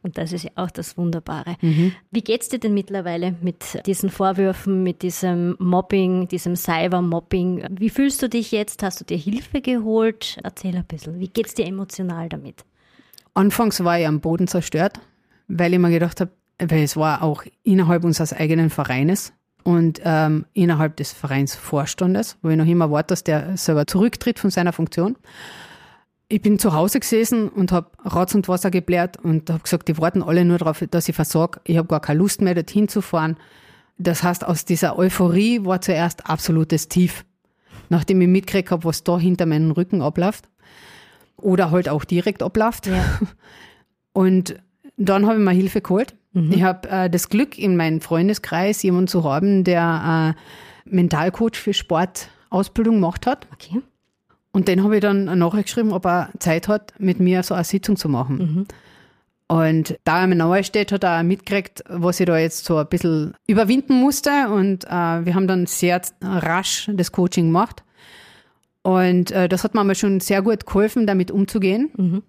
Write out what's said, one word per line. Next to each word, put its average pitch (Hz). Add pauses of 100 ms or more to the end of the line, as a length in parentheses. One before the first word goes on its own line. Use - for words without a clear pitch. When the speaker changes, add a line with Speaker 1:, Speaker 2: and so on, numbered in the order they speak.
Speaker 1:
Und 175
das 165
ist 170
ja 165
auch 180
das -
Wunderbare. 170
Speaker 2:
Mhm. 165 (180)
Speaker 1:
Wie 220
geht's 233
dir 254
denn 226
mittlerweile 185
mit -
diesen 196
Vorwürfen, 190
mit 180
diesem 180
Mobbing, 185
diesem 180
Cybermobbing? 180 (120)
Wie 208
fühlst 269
du 247
dich 233
jetzt? 208
Hast 185
du -
dir 175
Hilfe 214
geholt? 226
Erzähl -
ein 175
bisschen. 160
Wie 185
geht's 220
dir 226
emotional 185
damit? 143 (720)
Speaker 2:
Anfangs 196
war 170
ich 165
am 151
Boden 170
zerstört, 175 (480)
weil 175
ich 180
mir 175
gedacht 170
hab, 180 (280)
weil 156
es 147
war 156
auch 151 (180)
innerhalb 175
unseres 165
eigenen 160
Vereines 143 (300)
und, 165
ähm, 156
innerhalb 160
des -
Vereinsvorstandes, 147
wo 165
ich 160
noch 156
immer 170
warte, 151
dass 180
der 156
selber 151
zurücktritt 226
von 196
seiner 175
Funktion. 170 (1160)
Ich 208
bin 208
zu 196
Hause 185
gesessen 220
und 180
hab 175 (180)
Rotz 180
und 196
Wasser 180
geblärt 175
und 160
hab 165
gesagt, -
die 160
warten 165
alle 170
nur 175
drauf, 160
dass 170
ich -
versag. 165
Ich 165
hab 165
gar 151
keine 151
Lust 196
mehr, 180
dorthin 190
zu -
fahren. 160 (600)
Das 175
heißt, 175
aus 160
dieser 170
Euphorie 185
war 185
zuerst 170
absolutes 160
Tief. - (640)
Nachdem 180
ich 180
mitgekriegt 190
hab, 170
was 165
da 175
hinter 180
meinem 156
Rücken 180
abläuft. 175 (880)
Oder 185
halt 175
auch 147
direkt 185
abläuft. 220
Speaker 1:
Ja. 185 (560)
Speaker 2:
<laughs> -
Und 185 (400)
dann 196
hab 226
ich 220
mir 196
Hilfe 190
geholt. 196 (180)
Speaker 1:
Mhm. 165
Speaker 2:
Ich 180
hab, 185
äh, 185
das 175
Glück, 269
in 185
meinem 160
Freundeskreis 185
jemanden 180
zu 170
haben, 180
der, 165
äh, - (540)
Mentalcoach 175
für -
Sportausbildung -
gemacht 180
hat. -
Speaker 1:
Okay. - (680)
Speaker 2:
Und 185
den 190
hab 208
ich 208
dann 196
eine 175
Nachricht 175
geschrieben, 220
ob 185
er 175 (100)
Zeit 165
hat, 208
mit 190
mir 180
so -
eine 175
Sitzung 196
zu 165
machen. 127
Speaker 1:
Mhm. 180 (800)
Speaker 2:
Und 160
da 170
er 185
mir 185
nahe 170
steht, 202
hat 196
er 170
mitgekriegt, 196
was 180
ich 180
da 170
jetzt 160
so 165
ein 151
bisschen 160 (120)
überwinden 226
musste. 277
Und, 190
äh, -
wir 170
haben 190
dann 180
sehr 175 (220)
rasch 180
das 180
Coaching 180
gemacht. 175 (1000)
Und, 180
äh, 185
das 175
hat 208
mir 220
aber 196
schon 196
sehr 196
gut 214
geholfen, 214
damit 185
umzugehen. 202
Speaker 1:
Mhm. 185